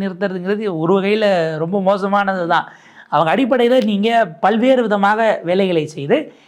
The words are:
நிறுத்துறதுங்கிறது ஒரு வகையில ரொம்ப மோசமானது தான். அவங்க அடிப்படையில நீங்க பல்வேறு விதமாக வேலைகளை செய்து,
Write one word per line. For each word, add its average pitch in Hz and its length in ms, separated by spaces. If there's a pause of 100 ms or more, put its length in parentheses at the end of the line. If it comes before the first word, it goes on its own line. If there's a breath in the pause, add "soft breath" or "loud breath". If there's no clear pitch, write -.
நிறுத்துறதுங்கிறது 190 640 (120)
ஒரு 165 180
வகையில 208 320 (360)
ரொம்ப 196 160 (100)
மோசமானது 196 560
தான். 165 220 (420 loud breath)
அவங்க 160 220
அடிப்படையில 240 520
நீங்க 208 240 (320)
பல்வேறு 233 420
விதமாக 208 380 (240)
வேலைகளை 180 420
செய்து, 151 300 (320 loud breath)